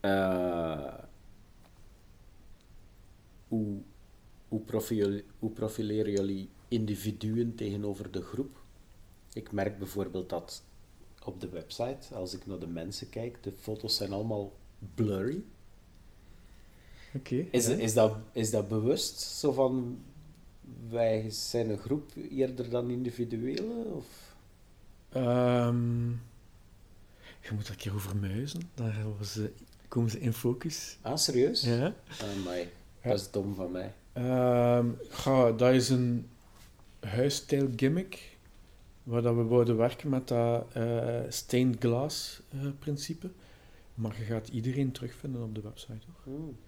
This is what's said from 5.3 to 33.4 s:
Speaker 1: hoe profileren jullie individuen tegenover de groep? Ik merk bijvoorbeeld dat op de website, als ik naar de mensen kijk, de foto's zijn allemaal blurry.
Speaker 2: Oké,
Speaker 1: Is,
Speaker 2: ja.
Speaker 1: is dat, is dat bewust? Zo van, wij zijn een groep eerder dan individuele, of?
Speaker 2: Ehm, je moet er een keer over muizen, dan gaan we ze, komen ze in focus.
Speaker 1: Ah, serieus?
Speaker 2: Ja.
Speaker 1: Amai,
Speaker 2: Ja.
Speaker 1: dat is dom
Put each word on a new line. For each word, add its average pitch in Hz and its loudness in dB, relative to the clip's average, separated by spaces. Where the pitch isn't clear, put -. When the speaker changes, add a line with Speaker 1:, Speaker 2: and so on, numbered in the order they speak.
Speaker 1:
hoe 113 -2
profileren 107 -2
jullie 98 0
individuen 110 0
tegenover 104 -4
de 92 -4
groep? - -6
Ik 107 -10
merk 101 0
bijvoorbeeld 95 -4
dat - -6
op 92 -10
de 92 -8
website, 117 -8
als 92 -6
ik 92 -12
naar 95 -8
de 82 -8
mensen 85 -8
kijk, 120 -8
de 101 -6
foto's - -4
zijn 98 -2
allemaal 104 -2
blurry. 110 0
Speaker 2:
Oké, 135 -2
Speaker 1:
Is, 120 4
Speaker 2:
ja. 117 4
Speaker 1:
is 110 2
dat, 110 6
is 113 0
dat 104 2
bewust? 110 0
Zo - 0
van, 127 2
wij 110 2
zijn 110 0
een 104 0
groep 147 -2
eerder 127 0
dan 123 0
individuele, 123 -2
of? - -10
Speaker 2:
Ehm, 120 2
je - -12
moet 101 -4
er - -10
een 101 -8
keer 101 -6
over 98 -2
muizen, 107 -2
dan 113 -2
gaan 107 -4
we 104 -6
ze, 107 -4
komen 117 2
ze 196 -4
in 123 2
focus. - -2
Speaker 1:
Ah, - -2
serieus? 143 4
Speaker 2:
Ja. 131 2
Speaker 1:
Amai, 90 -4
Speaker 2:
Ja. 123 0
Speaker 1:
dat 101 2
is 95 -10
dom 101 -2